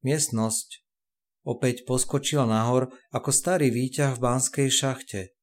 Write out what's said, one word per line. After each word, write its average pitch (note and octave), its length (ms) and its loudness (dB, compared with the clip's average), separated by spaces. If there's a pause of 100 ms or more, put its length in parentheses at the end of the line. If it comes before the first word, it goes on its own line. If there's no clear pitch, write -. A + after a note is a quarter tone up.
Miestnosť A#2 760 -2 (640)
opäť B2 400 -2
poskočila C3+ 640 0
nahor A#2+ 400 2 (240)
ako - 160 -2
starý D#3+ 400 2
výťah B2+ 480 -2
v A#2+ 40 -4
banskej C3 480 0
šachte. B2+ 520 -2 (220)